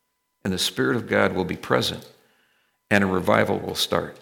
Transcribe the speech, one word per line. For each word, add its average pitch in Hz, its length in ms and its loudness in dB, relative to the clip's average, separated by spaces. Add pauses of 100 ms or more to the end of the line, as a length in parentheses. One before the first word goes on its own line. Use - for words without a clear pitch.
(440)
and 101 80 -2
the 92 60 -4
Spirit 127 400 -2
of 104 100 -8
God 101 240 2
will 92 140 -2
be 87 100 -6
present, - 500 -2 (840)
and 101 140 6
a 95 40 2
revival 98 520 2
will 95 160 -8
start. - 460 -4